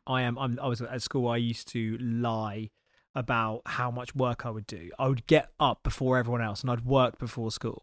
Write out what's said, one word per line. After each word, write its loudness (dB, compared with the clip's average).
I 2
am, 0
I'm, 0
I 0
was 0
at -6
school, 0
I 2
used -2
to -2
lie -2
about 0
how -2
much -6
work 2
I -4
would -6
do. -10
I 4
would 2
get 0
up 2
before 2
everyone 2
else -4
and -2
I'd 0
work 4
before -4
school, -6